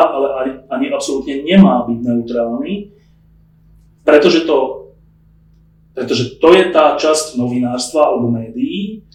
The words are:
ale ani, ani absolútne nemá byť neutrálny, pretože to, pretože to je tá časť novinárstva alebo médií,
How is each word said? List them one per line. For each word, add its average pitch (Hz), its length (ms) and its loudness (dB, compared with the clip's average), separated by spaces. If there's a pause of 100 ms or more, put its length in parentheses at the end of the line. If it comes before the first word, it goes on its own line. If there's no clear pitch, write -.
ale 139 220 -2 (100)
ani, 131 140 -4 (180)
ani 135 240 -2
absolútne 139 480 -6
nemá 165 400 6
byť 117 160 -4
neutrálny, 120 960 -4 (1120)
pretože 160 400 4
to, 135 480 -2 (960)
pretože 120 460 -4
to 165 160 6
je 185 160 4
tá 156 240 2
časť 156 420 -2
novinárstva 123 720 -2
alebo 120 240 -2
médií, 139 720 -6 (140)